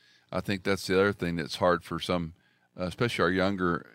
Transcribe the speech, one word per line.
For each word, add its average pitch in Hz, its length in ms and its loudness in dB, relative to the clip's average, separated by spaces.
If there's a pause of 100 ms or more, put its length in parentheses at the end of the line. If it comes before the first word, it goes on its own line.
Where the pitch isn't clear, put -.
(320)
I 92 80 -2
think 92 240 -4
that's 98 220 0
the 92 120 4
other 101 140 4
thing 85 240 -4
that's 78 200 -6
hard 87 280 2
for 82 160 -6
some, 87 320 -2 (460)
uh, 90 60 -6
especially 95 400 -2
our 85 60 4
younger 92 640 0